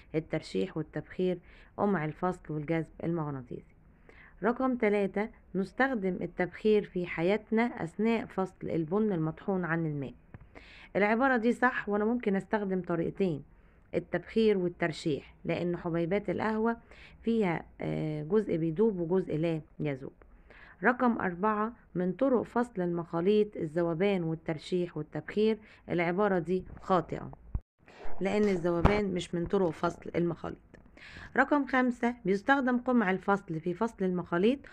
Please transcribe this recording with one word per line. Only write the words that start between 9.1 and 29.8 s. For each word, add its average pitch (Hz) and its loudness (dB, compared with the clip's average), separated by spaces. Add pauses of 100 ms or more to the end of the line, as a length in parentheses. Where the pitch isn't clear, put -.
المطحون 170 -2
عن 165 -2
الماء، 143 -6 (840)
العبارة 226 4
دي 233 4
صح، 247 0
وأنا 208 2
ممكن 226 0
أستخدم 190 -2
طريقتين، 165 -2 (520)
التبخير 190 2
والترشيح، 170 -2 (100)
لأن 170 -2
حبيبات 170 -2
القهوة 220 0 (460)
فيها، 214 0 (160)
آه، 156 -4
جزء 170 0
بيدوب 165 0
وجزء 175 0
لا 160 0 (200)
يذوب. 139 -4 (720)
رقم 240 2
أربعة، 208 -2 (220)
من 180 0
طرق 254 2
فصل 240 -2
المخاليط 175 0
الذوبان 170 0
والترشيح 160 -4
والتبخير، 208 -2 (300)
العبارة 180 2
دي 175 -2 (180)
خاطئة، 165 -2 (880)
لأن 196 2
الذوبان 190 2
مش 175 -4
من 170 -2
طرق 190 2
فصل - -4